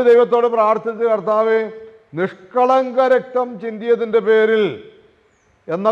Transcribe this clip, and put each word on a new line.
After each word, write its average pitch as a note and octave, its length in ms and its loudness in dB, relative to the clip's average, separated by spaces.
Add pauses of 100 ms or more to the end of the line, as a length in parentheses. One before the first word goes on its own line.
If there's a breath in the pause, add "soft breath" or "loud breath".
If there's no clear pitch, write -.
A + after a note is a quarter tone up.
ദൈവത്തോട് A#3+ 460 4
പ്രാർത്ഥിച്ച്, A3 560 -2
"കർത്താവേ, A3 480 0 (600)
നിഷ്കളങ്ക B3 800 -2 (160)
രക്തം B3 320 -4 (160)
ചിന്തിയതിൻ്റെ A3+ 640 -2
പേരിൽ A3 380 2 (1080)
എന്ന G3 160 0